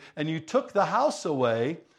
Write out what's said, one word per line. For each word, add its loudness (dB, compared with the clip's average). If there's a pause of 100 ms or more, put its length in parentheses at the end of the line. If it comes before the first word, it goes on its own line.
(140)
and -2
you -2
took -2
the 4
house 0
away, 0 (200)